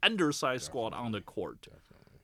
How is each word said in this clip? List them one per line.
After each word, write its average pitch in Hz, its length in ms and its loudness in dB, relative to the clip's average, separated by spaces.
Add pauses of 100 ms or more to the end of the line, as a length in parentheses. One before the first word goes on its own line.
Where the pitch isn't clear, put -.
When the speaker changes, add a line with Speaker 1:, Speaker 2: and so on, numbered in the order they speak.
Speaker 1:
undersized 151 640 2
squad 110 300 -2
on 117 180 -2
the 104 80 0
Speaker 2:
Definitely. - 140 -12 (100)
Speaker 1:
court. 69 180 -6
Speaker 2:
Definitely. - 640 -20